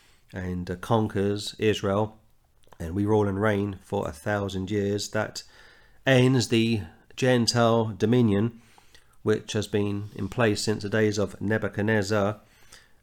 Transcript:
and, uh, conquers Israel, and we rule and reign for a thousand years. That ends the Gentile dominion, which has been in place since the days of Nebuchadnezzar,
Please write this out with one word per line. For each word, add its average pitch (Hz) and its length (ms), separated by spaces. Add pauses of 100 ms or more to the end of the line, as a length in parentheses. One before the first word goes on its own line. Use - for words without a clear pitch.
(320)
and, 90 400
uh, 90 40
conquers 104 800
Israel, 104 600 (600)
and 85 140
we 101 120
rule 104 220
and 98 140
reign 101 420
for - 240
a - 60
thousand 98 560
years. 101 400
That - 340 (640)
ends 127 420
the 113 340 (340)
Gentile 117 840
dominion, 110 640 (640)
which - 300
has 104 140
been 101 480
in 101 140
place 107 320
since 107 220
the 101 60
days 107 280
of 98 240
Nebuchadnezzar, 104 1000 (640)